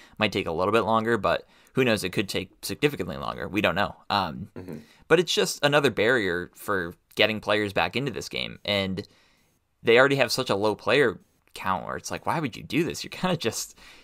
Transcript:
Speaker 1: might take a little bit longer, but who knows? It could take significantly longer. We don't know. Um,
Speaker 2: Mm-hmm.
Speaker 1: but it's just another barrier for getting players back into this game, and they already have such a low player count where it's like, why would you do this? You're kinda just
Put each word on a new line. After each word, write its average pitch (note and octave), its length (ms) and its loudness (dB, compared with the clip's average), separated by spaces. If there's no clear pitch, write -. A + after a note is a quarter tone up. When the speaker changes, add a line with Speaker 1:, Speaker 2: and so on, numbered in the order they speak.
Speaker 1:
might G#2+ 140 0
take G2 160 -2
a F2 40 -2
little F2+ 220 0
bit A2+ 80 6
longer, A2 360 2
but F#2 300 0
who C3 100 2
knows? G#2+ 200 2
It F#2 80 -4
could G#2 180 -2
take G2 220 -6
significantly F#2 560 -2
longer. A#1+ 300 -6
We G2+ 140 -2
don't F2 140 4
know. G2+ 200 -2
Um, G2 460 -2
Speaker 2:
Mm-hmm. F#2 220 -12
Speaker 1:
but E3 120 6
it's E3+ 140 0
just - 300 -2
another C#3+ 260 4
barrier G2 680 0
for F2+ 380 -4
getting G#2+ 240 2
players G#2 340 0
back F2 220 0
into C3 160 -4
this - 180 -10
game, A#1+ 360 -8
and G2 420 -2
they A2+ 140 8
already C3+ 180 6
have B2 160 2
such B2+ 180 -2
a A2+ 60 2
low G#2 200 0
player A2 440 2
count F#2 320 -4
where B1+ 120 -8
it's - 120 -14
like, F2 160 -8
why B2 140 -2
would C#3+ 180 -6
you G#1 60 -14
do D3+ 200 -2
this? A2 200 -6
You're - 80 -12
kinda F3+ 260 -2
just - 400 -6